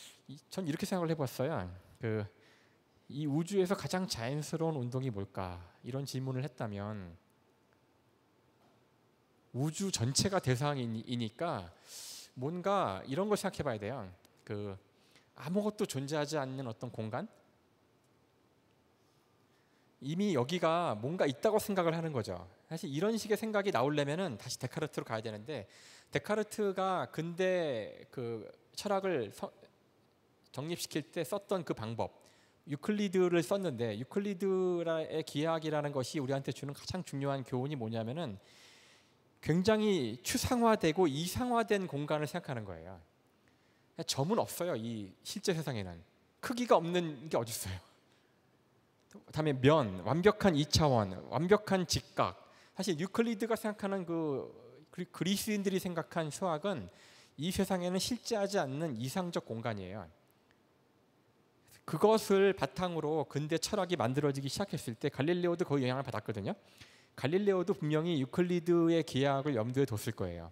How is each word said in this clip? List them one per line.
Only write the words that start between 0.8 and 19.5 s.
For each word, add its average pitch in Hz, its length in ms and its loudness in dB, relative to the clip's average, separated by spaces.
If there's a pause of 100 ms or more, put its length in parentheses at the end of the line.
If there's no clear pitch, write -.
생각을 180 260 0
해봤어요. 135 600 -2 (300)
그, 110 260 -2 (840)
"이 147 180 -6
우주에서 175 500 2
가장 185 320 -2
자연스러운 151 640 -2
운동이 131 360 -2
뭘까?" 95 540 -6 (200)
이런 135 200 -6
질문을 131 380 -4
했다면, 104 760 -6 (2250)
우주 160 400 0
전체가 175 480 2
대상이니까 120 1300 -2 (600)
뭔가 165 720 0
이런 175 220 0
걸 208 80 4
생각해봐야 147 420 -2
돼요. 101 340 -6 (300)
그, 104 340 -6 (580)
아무것도 202 520 -2
존재하지 143 500 -2
않는 135 300 -4
어떤 117 240 -8
공간? 117 360 -4 (2750)